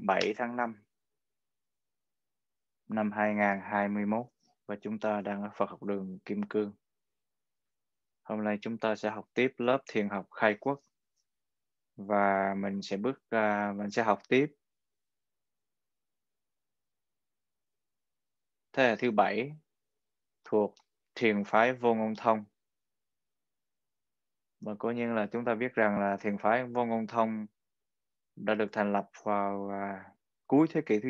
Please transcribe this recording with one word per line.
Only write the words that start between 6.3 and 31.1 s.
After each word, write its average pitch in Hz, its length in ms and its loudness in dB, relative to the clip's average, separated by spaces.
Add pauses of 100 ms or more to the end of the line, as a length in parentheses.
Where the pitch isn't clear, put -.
Cương. 104 300 -2 (1500)
Hôm 107 200 -6
nay 104 180 0
chúng 113 160 -6
ta 110 180 0
sẽ 107 140 -4
học 107 240 -8
tiếp 127 240 2
lớp 123 200 2 (120)
thiền 104 200 -2
học 101 220 -6
khai 107 280 2
quốc 139 200 -2 (1160)
và 98 600 2
mình 98 240 -4
sẽ 98 160 -6
bước, 123 320 -4
à, 104 480 0
mình 104 120 -4
sẽ 113 140 0
học 104 260 2
tiếp 143 240 2 (4000)
thế 135 100 4
hệ 113 120 6
thứ 123 160 0
bảy 104 400 2 (920)
thuộc 104 320 0 (400)
thiền 104 280 2
phái 113 300 4
Vô 120 220 2
Ngôn 110 220 -2
Thông. 110 280 0 (2250)
Và 107 200 -8
cố 117 120 -2
nhiên 120 240 -2
là 104 160 0
chúng 117 140 -4
ta 117 100 0
biết 123 180 -4
rằng 104 260 4
là 98 180 0
thiền 104 200 -2
phái 117 280 2
Vô 120 200 0
Ngôn 113 220 -2
Thông 113 380 0 (880)
đã 101 200 0
được 104 160 0
thành 104 220 0
lập 98 160 0 (140)
vào, 101 460 -2
à, 98 360 -6 (420)
cuối 156 220 6
thế 160 160 0
kỷ 107 140 2
thứ 127 100 -4